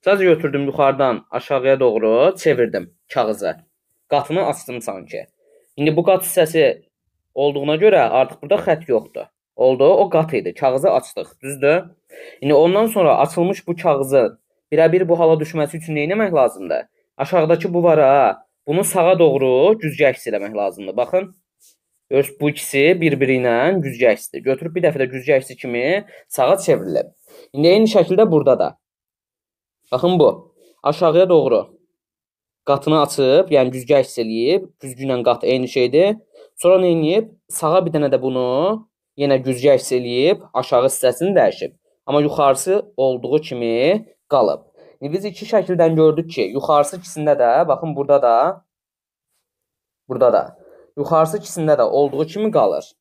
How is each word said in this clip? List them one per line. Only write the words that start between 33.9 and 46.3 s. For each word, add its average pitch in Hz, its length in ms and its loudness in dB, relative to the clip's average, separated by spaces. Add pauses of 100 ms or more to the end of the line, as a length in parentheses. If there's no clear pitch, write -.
əks - 220 -6
eləyib, 127 440 -2 (140)
güzgü 131 240 -14
ilə 127 180 -4
qat 120 200 0
eyni 127 260 -2
şeydir. 151 480 0 (400)
Sonra 185 240 4
nə 180 100 2
edib? 165 400 0 (180)
Sağa 175 360 0
bir 165 80 -6
dənə 147 180 0
də 127 100 0
bunu 131 640 -2 (320)
yenə 139 280 0
güzgə 131 320 2
əks - 200 -6
eləyib, 123 560 0
aşağı 127 360 0
hissəsini 165 480 -2
dəyişib. - 380 0 (300)
Amma 147 160 0
yuxarısı 147 600 0 (160)
olduğu 127 440 -2
kimi 127 640 -2 (240)
qalıb. 107 360 0 (360)
İndi 143 120 -8
biz 196 120 -8
iki 208 200 -12
şəkildən 175 500 0
gördük 160 360 2